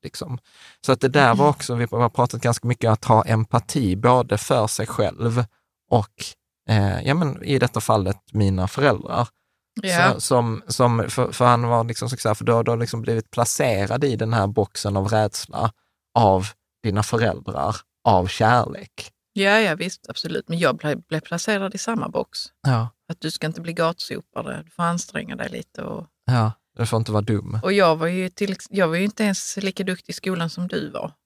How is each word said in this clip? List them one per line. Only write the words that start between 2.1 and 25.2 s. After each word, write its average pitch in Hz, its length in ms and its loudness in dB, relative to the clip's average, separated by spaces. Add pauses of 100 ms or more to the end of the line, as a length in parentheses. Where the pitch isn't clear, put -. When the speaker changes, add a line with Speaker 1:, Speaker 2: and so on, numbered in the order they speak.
Speaker 1:
ganska 120 280 0
mycket - 220 0
att 110 140 0
ha 113 200 6
empati 110 720 0
både 120 420 2
för 117 280 2
sig 110 200 -4
själv 113 580 -2 (460)
och, 113 180 2 (600)
eh, 98 380 2
ja, 139 80 2
men 160 300 -2
i 135 140 0
detta 120 220 0
fallet 101 380 0 (140)
mina 95 360 2
föräldrar. 120 600 0 (540)
Speaker 2:
Ja. 180 320 2
Speaker 1:
Så, - 60 -6
som, 117 480 0
som, 120 400 2
för, - 240 -2
för - 120 0
han 120 240 4
var 117 160 2
liksom 117 240 -6
så 123 200 -4
här, 110 60 2
för 113 100 -8
du 120 80 4
har, 117 120 4
du 117 60 0
har 117 80 0
liksom 117 240 -4
blivit 113 280 -2
placerad 117 760 0
i 143 120 0
den 113 160 -2
här 107 140 2
boxen 104 500 -2
av 98 120 0
rädsla 107 640 -2 (420)
av 98 320 6 (360)
dina 104 200 0
föräldrar, 107 760 -2 (280)
av 92 220 4
kärlek. - 840 0 (220)
Speaker 2:
Ja, 202 280 2
ja, 190 140 0
visst, - 340 -8
absolut. - 400 -6
Men 170 100 -4
jag 151 180 2
blev, 147 320 -4
blev 156 120 -2
placerad 196 540 -4
i 196 40 -8
samma - 300 -4
box. - 300 -6 (280)
Speaker 1:
Ja. 117 220 2 (240)
Speaker 2:
Att - 80 -12
du 156 100 -6
ska - 160 -8
inte 165 140 -8
bli 170 120 -10
gatsopare, 165 920 -6
du 165 60 -20
får - 120 -8
anstränga - 540 -4